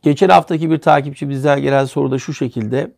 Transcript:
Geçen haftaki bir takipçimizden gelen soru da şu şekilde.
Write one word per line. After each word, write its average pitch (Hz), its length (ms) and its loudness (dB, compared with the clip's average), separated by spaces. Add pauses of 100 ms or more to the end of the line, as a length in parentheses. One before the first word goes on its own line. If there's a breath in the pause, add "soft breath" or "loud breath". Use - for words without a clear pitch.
Geçen 156 280 2
haftaki 165 420 2
bir 160 60 0
takipçimizden 143 840 0
gelen 139 240 0
soru 139 260 -4
da 131 80 -2
şu 147 140 -8
şekilde. 123 640 -4